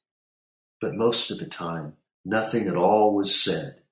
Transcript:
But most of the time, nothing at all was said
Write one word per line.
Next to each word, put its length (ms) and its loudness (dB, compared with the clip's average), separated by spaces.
But 140 -6
most 360 0
of 80 -6
the 80 -10
time, 480 -10
nothing 440 -2
at 80 -4
all 380 4
was 260 4
said 520 -2